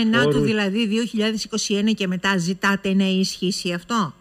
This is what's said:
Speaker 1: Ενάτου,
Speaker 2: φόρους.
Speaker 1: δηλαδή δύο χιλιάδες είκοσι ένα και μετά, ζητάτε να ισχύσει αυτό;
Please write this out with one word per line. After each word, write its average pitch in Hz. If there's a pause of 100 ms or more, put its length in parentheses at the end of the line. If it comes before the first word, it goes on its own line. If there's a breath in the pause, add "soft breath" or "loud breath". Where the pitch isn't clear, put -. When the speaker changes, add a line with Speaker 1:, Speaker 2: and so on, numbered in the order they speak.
Speaker 1:
Ενάτου, 226
Speaker 2:
φόρους. -
Speaker 1:
δηλαδή 214
δύο 226
χιλιάδες 214
είκοσι 208
ένα 208
και 202
μετά, 185
ζητάτε 190
να 196
ισχύσει 185
αυτό; 175